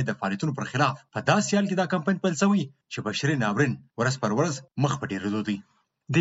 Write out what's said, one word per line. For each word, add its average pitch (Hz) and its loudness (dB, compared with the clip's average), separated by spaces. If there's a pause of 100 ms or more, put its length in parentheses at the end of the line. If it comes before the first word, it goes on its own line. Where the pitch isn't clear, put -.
د 113 -2
فعالیتونو 101 -2
پر 104 -4
خلاف 131 0 (180)
په 107 -4 (100)
داسې 202 2
حال 202 2
کې 190 0
دا 180 2
کمپاین 185 0
پیل 180 0
شوی 196 4 (280)
چې - -10
بشري 139 0
ناورین 107 2 (260)
ورځ 127 0
پر 107 2
ورځ 156 2 (320)
مخ 135 0
په 107 -6
ډېرېدو 101 -2
دی. 101 0 (560)
د 143 4